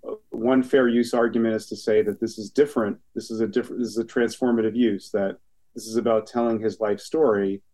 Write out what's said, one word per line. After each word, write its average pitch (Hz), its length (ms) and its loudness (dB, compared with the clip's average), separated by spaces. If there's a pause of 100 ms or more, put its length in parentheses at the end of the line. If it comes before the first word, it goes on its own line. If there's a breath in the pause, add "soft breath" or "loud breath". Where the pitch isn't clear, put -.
Uh, - 100 -10 (160)
one 123 300 2
fair 127 280 2
use 117 240 0
argument 113 420 2
is 110 120 -6
to 110 100 -10
say 107 240 2
that 104 180 -2
this 110 180 -4
is 101 120 -10
different. 131 480 0 (180)
This - 160 -10
is 110 80 -8
a 110 80 0
different, 120 340 -4
this 110 100 -4
is 107 60 -6
a 113 60 -2
transformative 113 720 -2
use, 110 360 0
that 98 260 -2 (360)
this 110 140 -14
is 110 80 -8
about 110 320 4
telling 117 320 0
his 107 220 -4
life 104 180 0
story. 101 640 0 (120)